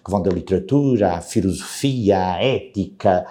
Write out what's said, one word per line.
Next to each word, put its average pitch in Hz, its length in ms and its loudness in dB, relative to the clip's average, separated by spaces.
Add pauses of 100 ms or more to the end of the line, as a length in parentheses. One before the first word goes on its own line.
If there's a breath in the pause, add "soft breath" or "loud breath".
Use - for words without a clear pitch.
que 90 60 -8
vão 101 100 0
da 90 80 0
literatura 95 840 2
à 85 80 -6
filosofia, 95 1120 0
à 90 100 -2
ética, 98 880 0